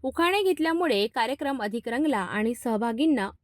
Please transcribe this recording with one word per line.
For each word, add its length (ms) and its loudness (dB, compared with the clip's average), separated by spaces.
उखाणे 400 2
घेतल्यामुळे 640 2
कार्यक्रम 540 -2
अधिक 280 -4
रंगला 300 2
आणि 360 -2
सहभागींना 720 0